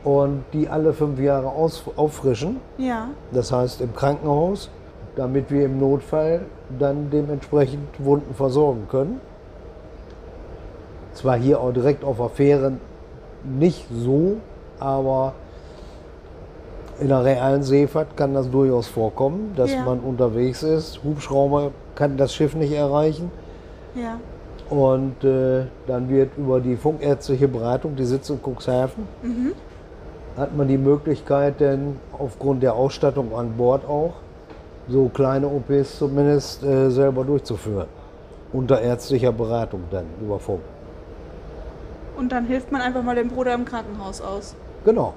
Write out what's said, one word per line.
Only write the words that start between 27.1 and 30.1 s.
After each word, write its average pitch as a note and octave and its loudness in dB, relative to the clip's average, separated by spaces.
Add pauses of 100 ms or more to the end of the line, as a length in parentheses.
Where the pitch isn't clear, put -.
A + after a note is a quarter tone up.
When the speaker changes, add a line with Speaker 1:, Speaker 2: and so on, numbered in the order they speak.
Speaker 1:
Beratung, B2+ 0
die C3 -2
sitzt C3 -2
in C#3+ -4
Cuxhaven, C3 -2 (140)
Speaker 2:
Mhm. B3 -2 (840)